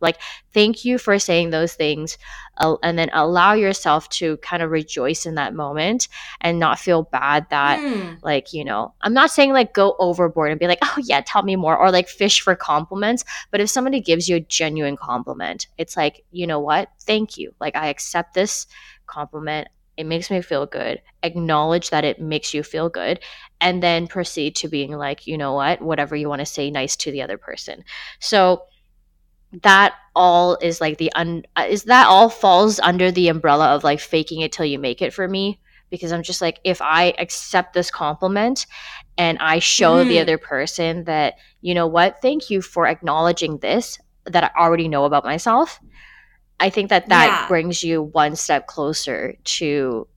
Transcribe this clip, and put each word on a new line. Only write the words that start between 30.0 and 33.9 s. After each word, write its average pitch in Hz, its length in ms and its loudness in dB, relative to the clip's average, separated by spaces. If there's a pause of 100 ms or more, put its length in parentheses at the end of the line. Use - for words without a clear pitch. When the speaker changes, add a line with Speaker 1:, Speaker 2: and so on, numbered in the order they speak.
Speaker 1:
all 175 460 6
is, 165 180 -2
like, 156 200 -2
the 160 160 0
un-, 170 280 -4 (140)
uh, 160 100 0
is 202 180 -2
that 247 220 8
all 202 220 8
falls 208 520 4
under 180 300 4
the 180 180 2
umbrella 151 460 4
of, 147 80 -2
like, 151 160 2